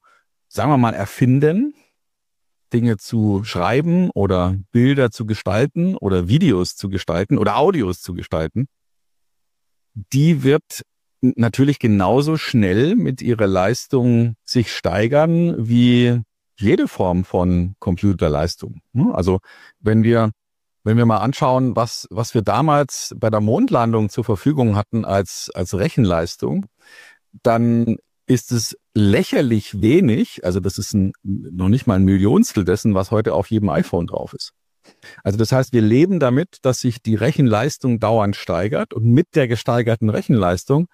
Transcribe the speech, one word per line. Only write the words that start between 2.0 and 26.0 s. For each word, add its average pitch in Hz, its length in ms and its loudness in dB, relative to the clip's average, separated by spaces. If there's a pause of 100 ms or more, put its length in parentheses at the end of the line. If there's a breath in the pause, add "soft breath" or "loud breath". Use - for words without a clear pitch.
Dinge 117 260 2
zu 104 460 -2
schreiben 147 680 0
oder 95 440 0 (160)
Bilder 127 400 2
zu 113 140 -10
gestalten 131 680 -2
oder 92 320 -2
Videos 110 480 2
zu 101 140 -8
gestalten 95 480 -2
oder 104 200 2
Audios 139 440 2
zu 92 120 -12
gestalten, 87 540 -4 (1500)
die 143 300 2
wird 139 380 0 (400)
n-, 127 140 2
natürlich 131 440 0
genauso 117 580 2
schnell 113 580 0
mit 147 260 -2
ihrer 107 260 0
Leistung 117 960 0
sich - 280 -2
steigern 147 840 0 (120)
wie 120 540 4 (360)
jede 175 300 2
Form 90 380 -2
von 90 540 0
Computerleistung. 87 1000 -2 (120)
Ne? 180 200 0
Also 92 260 0 (400 loud breath)
wenn 110 240 2
wir, 113 280 2 (520)
wenn 110 140 2
wir 120 80 4
mal 110 120 2
anschauen, 127 580 0
was, - 360 -4
was 113 220 -6
wir 113 80 2
damals 139 760 -2
bei 113 120 -2
der 107 120 0
Mondlandung 113 680 0
zur 117 140 -6
Verfügung 120 520 0
hatten 104 300 -4
als, - 480 -4
als 90 220 -6
Rechenleistung, 92 880 -2 (760 loud breath)